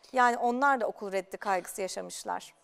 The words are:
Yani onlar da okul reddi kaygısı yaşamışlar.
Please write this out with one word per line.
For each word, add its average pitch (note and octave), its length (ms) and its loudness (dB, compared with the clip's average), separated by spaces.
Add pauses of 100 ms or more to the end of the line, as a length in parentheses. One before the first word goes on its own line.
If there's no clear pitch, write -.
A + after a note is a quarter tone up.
(140)
Yani B3 240 4
onlar B3+ 440 2
da G#3 60 2
okul G#3 240 -6
reddi F#3+ 260 -4
kaygısı F#3+ 440 -4
yaşamışlar. F#3 720 -8 (100)